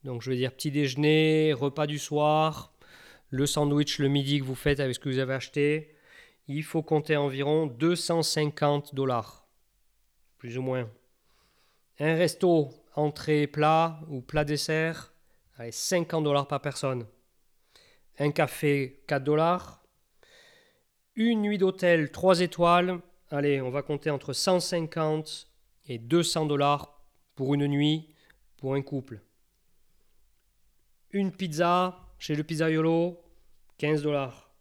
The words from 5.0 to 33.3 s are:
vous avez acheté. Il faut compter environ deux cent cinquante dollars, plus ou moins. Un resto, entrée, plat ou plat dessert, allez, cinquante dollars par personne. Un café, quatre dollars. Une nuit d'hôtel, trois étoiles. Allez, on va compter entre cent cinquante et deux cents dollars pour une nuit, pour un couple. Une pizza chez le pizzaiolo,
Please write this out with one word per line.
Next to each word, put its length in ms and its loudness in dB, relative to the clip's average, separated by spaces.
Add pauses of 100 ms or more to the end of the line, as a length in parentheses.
vous 80 -2
avez 160 -2
acheté. 640 -2 (520)
Il 160 -6
faut 200 -4
compter 340 0
environ 480 0
deux 300 0
cent 260 0
cinquante 720 0
dollars, 540 -4 (920)
plus 220 -10
ou 20 -4
moins. 260 -4 (1120)
Un 160 2
resto, 540 4 (260)
entrée, 520 0
plat 600 2
ou 140 -10
plat 240 -2
dessert, 680 -4 (400)
allez, 160 -12
cinquante 540 -2
dollars 220 2
par 140 -4
personne. 460 -6 (1120)
Un 100 0
café, 800 -2
quatre 160 -2
dollars. 560 0 (1400)
Une 280 2
nuit 160 0
d'hôtel, 520 2
trois 300 2
étoiles. 580 2 (300)
Allez, 320 0
on 80 -4
va 140 -4
compter 260 -4
entre 240 -4
cent 260 2
cinquante 880 -4 (380)
et 140 -10
deux 240 2
cents 240 0
dollars 560 0 (320)
pour 180 0
une 140 2
nuit, 420 2 (480)
pour 160 -4
un 80 0
couple. 400 -10 (1900)
Une 200 -2
pizza 680 0 (180)
chez 180 -4
le 80 -2
pizzaiolo, 800 0 (540)